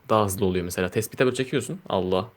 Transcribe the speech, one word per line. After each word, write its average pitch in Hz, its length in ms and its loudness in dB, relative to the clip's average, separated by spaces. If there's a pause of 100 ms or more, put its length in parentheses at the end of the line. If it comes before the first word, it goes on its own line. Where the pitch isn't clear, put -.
daha 110 160 4
hızlı 98 220 -2
oluyor 90 180 0
mesela. 90 240 -2
Tespihte - 360 0
böyle 127 120 2
çekiyorsun. - 520 -4
Allah, 92 480 0